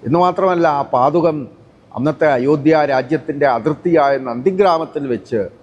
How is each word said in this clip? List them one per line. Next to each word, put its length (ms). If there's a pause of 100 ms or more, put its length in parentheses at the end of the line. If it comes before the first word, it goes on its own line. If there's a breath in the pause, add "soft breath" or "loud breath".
എന്ന് 180
മാത്രമല്ല, 420 (140)
ആ 40 (120)
പാതുകം 420 (600)
അന്നത്തെ 300 (100)
അയോധ്യ 360 (180)
രാജ്യത്തിൻ്റെ 640
അതിർത്തിയായ 580 (120)
നന്ദിഗ്രാമത്തിൽ 840
വെച്ച് 280 (240)